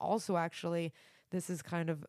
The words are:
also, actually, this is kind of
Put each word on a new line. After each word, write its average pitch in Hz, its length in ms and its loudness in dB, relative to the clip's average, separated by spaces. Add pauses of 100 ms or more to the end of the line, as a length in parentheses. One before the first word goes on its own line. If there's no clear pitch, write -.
also, 202 360 2
actually, 170 560 0 (380)
this 180 180 -2
is 175 140 -2
kind 170 260 0
of 156 200 -2